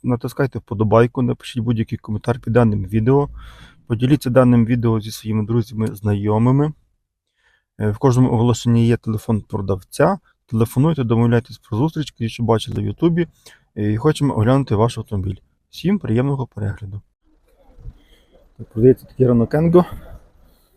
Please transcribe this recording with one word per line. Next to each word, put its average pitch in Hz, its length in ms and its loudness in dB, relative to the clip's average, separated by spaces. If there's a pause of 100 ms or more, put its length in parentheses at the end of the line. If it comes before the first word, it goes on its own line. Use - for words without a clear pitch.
натискайте 127 560 -4
вподобайку, 110 640 0
напишіть - 400 -4
будь-який 113 360 -4
коментар 117 420 -6
під - 120 -6
даним 110 320 2
відео. 113 440 0 (580)
Поділіться 127 440 0
даним 123 360 6
відео 113 340 0
зі 110 100 -10
своїми 110 360 -4
друзями, 110 400 -2
знайомими. 107 840 0 (1080)
Е, 107 100 -2
в 104 80 -6
кожному 127 340 4
оголошенні 117 540 2
є 117 100 2
телефон 107 440 -4
продавця. 104 760 -2 (280)
Телефонуйте, 127 580 0
домовляйтесь 117 540 0
про - 200 -8
зустріч, 151 400 -4
які 117 100 -4
що 113 140 -8
бачили 110 400 -2
в 104 40 -4
Ютубі. 165 420 0 (480)
Е, 107 160 0
і 107 40 -2
хочемо 143 400 0
оглянути 127 380 2
ваш 110 240 0
автомобіль. 95 380 -6 (340)
Всім 190 280 -2
приємного 127 480 -2
перегляду. 101 540 -8 (1600)
Так, - 100 -16
продається 113 380 2
такий 127 220 0
Renault 117 200 2
Kangoo 170 360 4 (920)